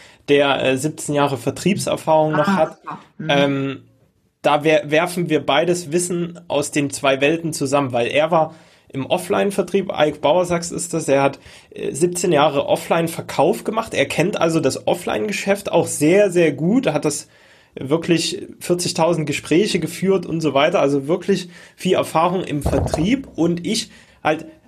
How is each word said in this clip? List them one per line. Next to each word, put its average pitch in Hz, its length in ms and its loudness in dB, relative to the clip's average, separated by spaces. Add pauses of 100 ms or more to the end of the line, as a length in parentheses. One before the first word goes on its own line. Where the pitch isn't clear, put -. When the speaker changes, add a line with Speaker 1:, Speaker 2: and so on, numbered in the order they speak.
(300)
Speaker 1:
der, 139 340 4
äh, 131 140 2
siebzehn 151 360 -4
Jahre 139 240 2
Vertriebserfahrung 156 960 0
noch 147 140 0
Speaker 2:
Ah, 196 80 2
Speaker 1:
hat. 160 260 0
Speaker 2:
super. 151 180 -14 (200)
Mhm. 156 100 -8
Speaker 1:
Ähm, 139 540 0 (580)
da 143 220 2
wer-, 151 260 2
werfen 170 400 0
wir 151 160 0
beides 170 460 0
Wissen 175 560 -4
aus 143 240 -2
den 143 180 0
zwei 135 320 0
Welten 165 320 0
zusammen, 139 400 -2
weil 120 140 0
er 151 240 2
war 160 240 2 (320)
im 135 180 -8
Offline-Vertrieb, 185 920 -2
Ike 151 260 2
Bauersachs 170 500 2
ist - 240 -6
das, 160 120 -4
er 139 140 4
hat, 139 160 2 (320)
äh, - 220 -6
siebzehn 175 400 0
Jahre 143 340 4
Offline-Verkauf 165 960 0
gemacht. 226 300 -4
Er 139 140 0
kennt - 340 -2
also 160 180 2
das 135 280 -2
Offline-Geschäft 202 840 -2
auch 170 140 2
sehr, 180 460 4
sehr 165 220 2
gut, 175 340 0
hat 151 180 -2
das 151 220 -4 (480)
wirklich 160 720 -2 (120)
vierzigtausend 165 680 0
Gespräche 165 520 0
geführt 185 460 -2
und 165 160 -4
so 143 140 0
weiter, 165 240 4
also 139 280 0
wirklich 180 420 -2 (260)
viel 180 180 0
Erfahrung 170 500 0
im 147 200 -6
Vertrieb 196 720 0
und 170 300 0
ich 226 260 -4 (320)
halt 160 240 -2 (200)